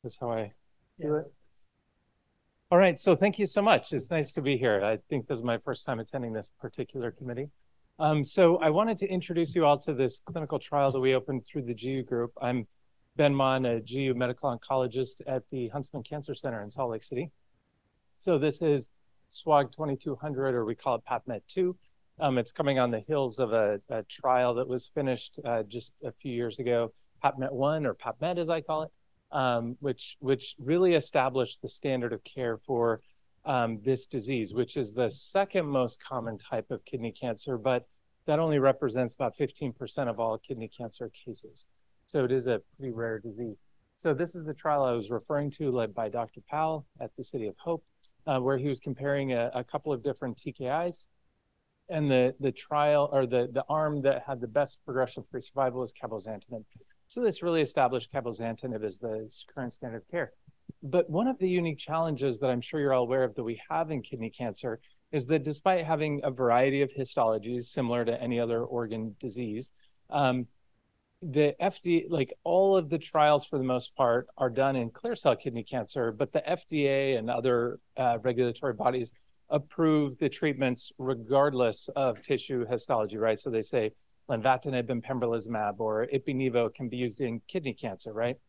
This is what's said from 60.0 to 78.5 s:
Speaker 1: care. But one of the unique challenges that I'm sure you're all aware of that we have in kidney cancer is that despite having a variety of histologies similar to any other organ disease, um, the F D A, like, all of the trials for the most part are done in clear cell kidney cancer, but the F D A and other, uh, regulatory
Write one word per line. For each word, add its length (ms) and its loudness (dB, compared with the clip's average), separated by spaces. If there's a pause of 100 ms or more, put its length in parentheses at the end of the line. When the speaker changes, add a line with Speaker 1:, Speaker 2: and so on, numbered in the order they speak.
Speaker 1:
care. 220 -4 (500)
But 280 0
one 180 0
of 120 -2
the 100 0
unique 280 0
challenges 600 -2
that 100 2
I'm 120 0
sure 180 -6
you're 140 2
all 100 4
aware 220 2
of 100 -4
that 80 -6
we 260 -4
have 220 -2
in 100 -2
kidney 280 -8
cancer 500 -6 (320)
is 160 -2
that 160 2
despite 420 0
having 380 0
a 80 -2
variety 500 4
of 80 2
histologies 720 0
similar 420 -2
to 140 0
any 200 -2
other 240 0
organ 560 -4
disease, 520 -8 (380)
um, 380 0 (720)
the 400 2
F 200 -2
D 240 2
A, 80 -4
like, 200 0 (120)
all 320 6
of 120 2
the 80 0
trials 460 4
for 140 -4
the 80 0
most 320 0
part 300 4 (100)
are 120 2
done 280 2
in 120 -2
clear 260 -6
cell 200 4
kidney 280 -6
cancer, 500 -2
but 180 -2
the 180 -2
F 160 -4
D 220 0
A 300 2
and 120 -4
other, 500 0 (180)
uh, 260 2
regulatory 500 0